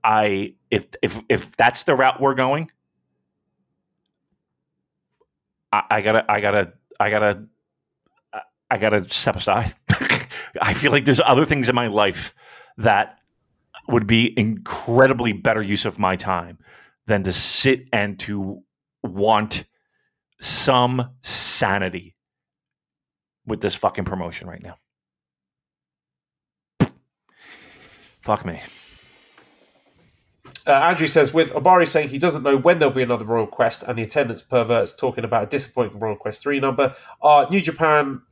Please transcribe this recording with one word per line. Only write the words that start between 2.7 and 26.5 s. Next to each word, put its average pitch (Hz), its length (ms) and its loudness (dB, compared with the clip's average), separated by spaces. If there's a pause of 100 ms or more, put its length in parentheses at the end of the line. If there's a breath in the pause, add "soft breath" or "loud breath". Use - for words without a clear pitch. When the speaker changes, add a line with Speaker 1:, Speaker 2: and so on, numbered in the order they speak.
Speaker 1:
I, 104 180 2
I 107 100 4
gotta, 107 300 2
I 104 100 2
gotta, 101 320 0 (260)
I 104 120 0
gotta, 104 340 0 (880)
I, 107 80 -12 (300)
I 113 80 0
gotta 104 340 0
step - 240 -2
aside. 101 460 -2
<laughs> - 60 -20 (760 loud breath)
I 104 100 -2
feel 139 200 0
like 139 120 2
there's 139 160 4
other 135 240 4
things 143 240 0
in 123 60 2
my 120 140 0
life 101 460 -2 (440 soft breath)
that 107 400 2 (680)
would 113 200 2
be 113 320 2
incredibly 117 960 0
better 107 300 -2
use 101 220 -4
of 107 140 -6
my 92 180 0
time 90 420 -6 (480 soft breath)
than 104 180 0
to 92 80 -2
sit 131 600 -2
and 104 280 -2
to 101 420 -8 (400)
want 107 640 -2 (760)
some 127 720 0 (120)
sanity 92 960 -4 (1300)
with 107 140 -6
this 101 140 -2
fucking 98 300 -2
promotion 90 440 -8
right 85 140 -18
now. 87 160 -20 (3500 soft breath)